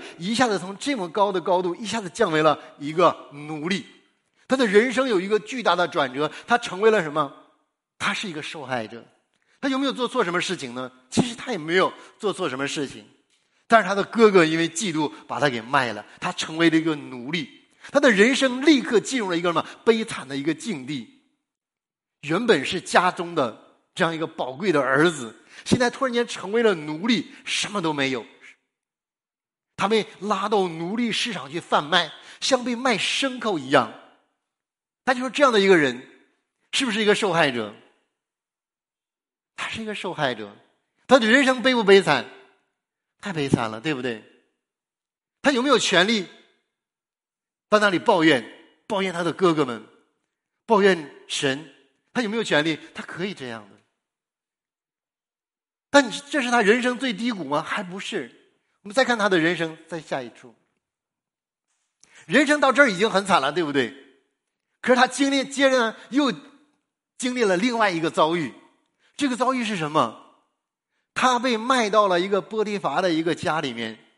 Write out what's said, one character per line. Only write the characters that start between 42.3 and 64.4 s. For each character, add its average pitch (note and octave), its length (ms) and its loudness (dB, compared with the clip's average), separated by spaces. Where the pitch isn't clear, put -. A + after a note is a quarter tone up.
太 G3+ 100 -10
悲 D3 160 -4
惨 A#2+ 220 0
了， A2 100 -12
对 D3+ 140 -4
不 B2 80 -8
对？ A2+ 200 -8
他 C#4 100 2
有 B3 120 0
没 C#4+ 80 0
有 A#3+ 80 4
权 F3+ 280 2
利 G#3+ 200 -2
到 G#3+ 80 4
那 G#3 100 4
里 F3 100 0
抱 F#3 240 2
怨， C#3 220 4
抱 G3 140 -4
怨 F#3+ 140 -4
他 E3+ 80 -4
的 E3 100 -2
哥 E3+ 220 2
哥 D3+ 100 2
们， A#2 180 -8
抱 G3+ 160 4
怨 E3+ 280 4
神？ C#3+ 460 -4
他 B3 80 -2
有 A3+ 80 -2
没 G#3+ 80 -6
有 G#3+ 80 -2
权 D3+ 180 2
利？ D#3 160 -4
他 - 100 -16
可 - 220 -10
以 G3+ 80 -8
这 C3 160 -12
样 A2+ 220 -12
的。 G#2 60 -20
但 C4+ 220 4
这 D4 120 -2
是 B3 80 -2
他 A#3+ 100 2
人 A3+ 220 4
生 B3 160 -2
最 B3+ 160 -4
低 A#3 180 -4
谷 F3+ 120 -8
吗？ D3 180 -2
还 - 200 -8
不 F3+ 160 -12
是。 E3+ 380 -10
我 G3+ 60 -18
们 G#3 60 -14
再 C4 100 2
看 A#3+ 140 0
他 G#3 100 2
的 F#3 100 4
人 E3 180 2
生， D#3+ 200 -6
在 E3+ 120 -10
下 D3 220 -8
一 A#2 80 -14
处。 A#2 240 -20
人 B3+ 200 2
生 D4 140 0
到 C4+ 120 4
这 C4+ 100 4
儿 C4 80 6
已 F#3 60 -4
经 G#3 140 2
很 F#3+ 140 0
惨 F#3 160 4
了， C#3 120 -2
对 E3 120 -2
不 C#3+ 80 -4
对？ B2+ 220 0